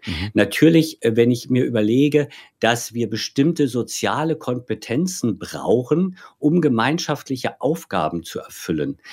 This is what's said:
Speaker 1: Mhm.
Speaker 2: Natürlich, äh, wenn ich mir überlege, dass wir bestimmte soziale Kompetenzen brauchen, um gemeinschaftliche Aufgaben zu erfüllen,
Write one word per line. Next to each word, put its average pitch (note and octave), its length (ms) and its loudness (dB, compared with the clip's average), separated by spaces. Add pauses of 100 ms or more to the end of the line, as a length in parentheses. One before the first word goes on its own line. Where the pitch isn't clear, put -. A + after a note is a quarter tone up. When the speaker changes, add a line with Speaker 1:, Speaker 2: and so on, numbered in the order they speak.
Speaker 1:
Mhm. F#2 280 -6
Speaker 2:
Natürlich, D#3 720 4
äh, A2+ 120 2
wenn A#2+ 140 4
ich A#2+ 200 -2
mir B2 140 2
überlege, C3 640 2 (320)
dass A2+ 340 0
wir A2+ 160 -4
bestimmte C#3 580 0
soziale A#2+ 680 -2
Kompetenzen B2 1000 -4
brauchen, D3 800 0 (220)
um D#3+ 220 4
gemeinschaftliche C3+ 1000 -2
Aufgaben F2 600 -2
zu - 160 -12
erfüllen, D2 580 -6 (160)